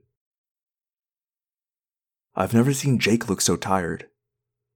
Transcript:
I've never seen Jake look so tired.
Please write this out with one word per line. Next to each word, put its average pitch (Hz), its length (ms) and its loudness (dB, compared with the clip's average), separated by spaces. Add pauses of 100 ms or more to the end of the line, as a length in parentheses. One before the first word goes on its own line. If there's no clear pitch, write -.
(2250)
I've 95 200 -2
never 123 180 4
seen 135 240 0
Jake 113 320 0
look 92 100 -2
so - 160 0
tired. 85 540 -4 (680)